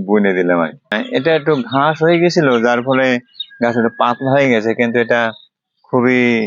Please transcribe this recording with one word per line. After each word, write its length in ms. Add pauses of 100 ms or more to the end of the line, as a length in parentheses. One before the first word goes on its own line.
বুনে 320
দিলাম 260
আমি। 120 (400)
এটা 220
একটু 140 (180)
ঘাস 240 (100)
হয়ে 180
গেছিল, 240 (180)
যার 220
ফলে 200 (560)
গাছটা 280 (100)
পাতলা 340
হয়ে 180
গেছে, 260
কিন্তু 260
এটা 160 (680)
খুবই 320 (260)